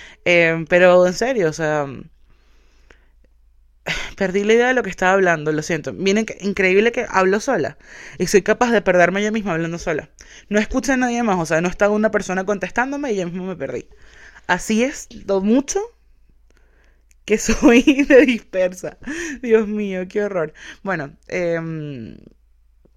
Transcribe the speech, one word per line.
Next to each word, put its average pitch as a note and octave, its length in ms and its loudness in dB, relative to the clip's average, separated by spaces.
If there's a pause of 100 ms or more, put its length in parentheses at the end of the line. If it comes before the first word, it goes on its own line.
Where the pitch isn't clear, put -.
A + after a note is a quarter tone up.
(260)
Em, E3 420 2
pero F3+ 400 6
en F3+ 60 0
serio, A3+ 360 -2
o D#3 40 -4
sea, D3+ 340 -2 (2000)
<sighs> - 280 -8
Perdí G3 280 -2
la G#3+ 100 4
idea A#3+ 140 4
de B3+ 60 2
lo A#3+ 100 0
que G3 60 -6
estaba F#3 240 0
hablando, E3+ 380 2
lo D3+ 100 -2
siento. D#3 320 -6
Miren G3 320 0
que - 160 -14
increíble G3 500 2
que A#3+ 180 -6
hablo F#3+ 300 2
sola. G#3 380 -4 (400)
Y F3+ 100 -2
soy G3 140 4
capaz A3+ 300 0
de G#3+ 100 2
perderme F3+ 420 2
yo G#3+ 80 -2
misma G3 220 -4
hablando E3 240 -4
sola. D#3 320 -6 (400)
No G#3 100 2
escuché C4 340 -2
a C4 40 2
nadie A#3+ 260 -2
más, G3 160 0
o D#3+ 60 -2
sea, D#3+ 160 0
no F3+ 80 -2
estaba G#3 240 0
una G#3+ 180 2
persona F#3+ 340 -4
contestándome A#3+ 680 -4
y G3+ 40 -2
yo F3+ 80 -4
mismo F3+ 200 -8
me F#3 100 -8
perdí. C3 320 -10 (600)
Así G#3+ 360 0
es C#4+ 240 -6 (180)
lo G3 160 0
mucho C4 400 0 (1400)
que G#3 120 0
<laughs> - 0 -
soy B3+ 680 4
de C#4 180 8
dispersa. F#3 720 -4 (440)
Dios A3+ 260 2
mío, G3+ 420 -6
qué G#3 140 -4
horror. F3+ 300 -4 (300)
Bueno, E3 320 -6 (120)
em, D#3+ 880 -6 (800)